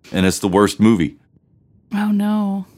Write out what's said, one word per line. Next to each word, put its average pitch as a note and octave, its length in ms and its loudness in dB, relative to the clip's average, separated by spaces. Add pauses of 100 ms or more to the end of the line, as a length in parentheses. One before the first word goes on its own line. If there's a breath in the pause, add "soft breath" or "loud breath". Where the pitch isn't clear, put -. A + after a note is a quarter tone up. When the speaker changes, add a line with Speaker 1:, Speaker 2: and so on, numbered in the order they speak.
(120)
Speaker 1:
And F#2+ 140 -2
it's F#2 140 0
the G2+ 100 -2
worst G2 320 2
movie. G2+ 340 2 (800)
Speaker 2:
Oh, G#3 160 -2
no. G3+ 560 -2 (120)